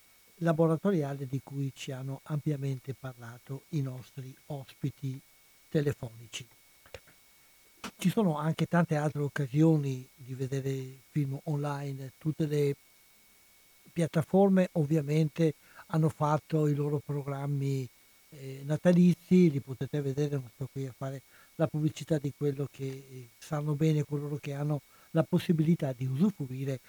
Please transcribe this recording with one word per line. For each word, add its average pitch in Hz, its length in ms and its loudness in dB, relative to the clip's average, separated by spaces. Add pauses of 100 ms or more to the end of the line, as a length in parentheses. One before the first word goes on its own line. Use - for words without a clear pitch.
(400)
laboratoriale 160 880 2
di 131 140 -4
cui 139 320 -6
ci - 200 -12
hanno 135 300 -8
ampiamente 139 680 -4
parlato 120 760 -14
i 147 120 -2
nostri 131 540 -10 (120)
ospiti 135 720 -8 (520)
telefonici. 123 760 -4 (1500)
Ci 185 120 2
sono 170 280 2
anche 156 280 0
tante 165 320 2
altre 147 240 0
occasioni 139 920 2
di 127 200 -14
vedere 135 640 -6 (140)
film 139 320 -2
online, 143 760 -4
tutte 156 280 -2
le 147 300 2 (1160)
piattaforme 185 800 4
ovviamente 151 800 2 (340)
hanno 160 220 2
fatto 151 580 0
i 147 80 2
loro 147 240 -2
programmi, 139 880 -4 (440)
eh, 135 340 -14
natalizi, 175 840 6
li 139 120 0
potete 135 400 -6
vedere, 143 340 -2
non 127 180 -6
sto 131 160 -8
qui 135 160 -8
a 123 100 -12
fare 135 260 -10 (340)
la 160 120 2
pubblicità 151 500 0
di 139 180 -4
quello 143 340 -4
che, - 160 -12
eh, 135 520 -12
sanno 151 360 -4
bene 151 300 2
coloro 147 320 -4
che 143 180 -8
hanno 147 280 -2 (300)
la 165 120 4
possibilità 160 720 2
di 131 120 -8
usufruire, 135 840 -2